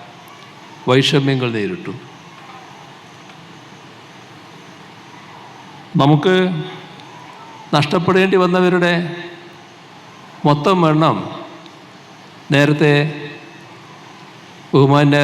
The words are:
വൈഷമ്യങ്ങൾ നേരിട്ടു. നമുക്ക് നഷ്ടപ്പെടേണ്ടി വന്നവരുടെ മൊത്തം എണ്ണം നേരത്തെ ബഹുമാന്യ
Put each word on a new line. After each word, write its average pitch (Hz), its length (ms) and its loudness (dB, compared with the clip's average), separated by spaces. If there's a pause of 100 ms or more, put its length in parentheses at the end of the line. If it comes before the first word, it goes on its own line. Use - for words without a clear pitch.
(880)
വൈഷമ്യങ്ങൾ 135 640 2
നേരിട്ടു. 95 380 -6 (4000)
നമുക്ക് 151 340 2 (1400)
നഷ്ടപ്പെടേണ്ടി 185 680 0
വന്നവരുടെ 180 500 2 (1500)
മൊത്തം 165 420 2
എണ്ണം 151 280 2 (1400)
നേരത്തെ 147 400 2 (1800)
ബഹുമാന്യ 143 500 4